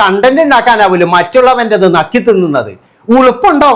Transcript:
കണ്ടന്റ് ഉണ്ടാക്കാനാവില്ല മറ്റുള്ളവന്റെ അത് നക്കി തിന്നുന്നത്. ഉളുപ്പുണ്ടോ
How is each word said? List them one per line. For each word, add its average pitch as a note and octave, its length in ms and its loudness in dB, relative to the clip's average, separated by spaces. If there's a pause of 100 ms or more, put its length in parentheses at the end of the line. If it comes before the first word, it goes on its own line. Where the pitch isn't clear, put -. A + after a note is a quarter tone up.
കണ്ടന്റ് G#3+ 460 0
ഉണ്ടാക്കാനാവില്ല A3 640 0
മറ്റുള്ളവന്റെ A#3 680 0
അത് F#3+ 160 0
നക്കി E3 320 -2
തിന്നുന്നത്. D#3 460 -2 (420)
ഉളുപ്പുണ്ടോ C4 600 2